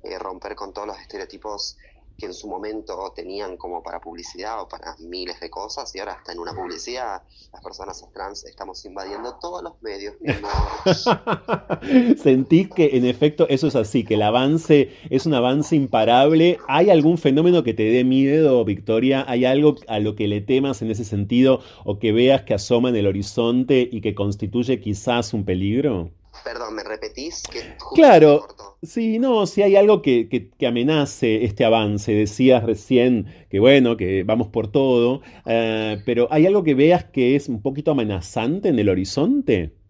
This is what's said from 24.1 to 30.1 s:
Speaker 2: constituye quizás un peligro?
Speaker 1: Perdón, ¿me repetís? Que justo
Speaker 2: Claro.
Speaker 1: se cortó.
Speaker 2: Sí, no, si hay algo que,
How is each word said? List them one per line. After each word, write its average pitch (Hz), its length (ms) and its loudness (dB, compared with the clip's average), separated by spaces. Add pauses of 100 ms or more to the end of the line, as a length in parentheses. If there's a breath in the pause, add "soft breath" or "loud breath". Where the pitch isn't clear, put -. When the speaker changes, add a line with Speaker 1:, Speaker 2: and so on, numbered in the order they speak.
Speaker 2:
constituye 104 680 -4
quizás 117 520 -4
un 104 140 -6
peligro? 101 640 -2 (340)
Speaker 1:
Perdón, 117 300 -10
¿me 107 80 -10
repetís? 107 600 -12
Que - 180 -12 (180)
justo - 160 -16
Speaker 2:
Claro. 160 460 8
Speaker 1:
se 107 60 -16
cortó. - 260 -20 (100)
Speaker 2:
Sí, 226 380 -4
no, 233 260 2
si - 160 -2
hay 196 140 6
algo 202 260 6
que, 120 260 2